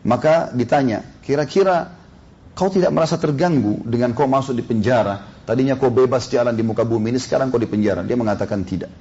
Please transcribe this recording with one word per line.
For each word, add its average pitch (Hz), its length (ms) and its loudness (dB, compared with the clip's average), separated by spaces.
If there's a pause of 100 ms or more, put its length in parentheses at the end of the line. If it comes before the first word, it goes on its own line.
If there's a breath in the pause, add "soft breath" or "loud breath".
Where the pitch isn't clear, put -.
Maka 156 480 2
ditanya, 123 480 0 (240)
"Kira-kira 160 720 0 (560)
kau 185 160 0
tidak 185 240 2
merasa 160 240 0
terganggu 147 720 0
dengan 120 240 0
kau 139 160 0
masuk 135 240 0
di 117 80 -2
penjara? 110 880 -2
Tadinya 131 320 0
kau 135 80 2
bebas 127 400 2
jalan 120 240 0
di 110 80 -2
muka 113 240 0
bumi 117 320 0
ini, 127 40 0
sekarang 135 280 -2
kau 127 80 -2
di 113 80 2
penjara." 101 400 0
Dia 110 80 -2
mengatakan, 104 480 -2
"Tidak. 92 400 -6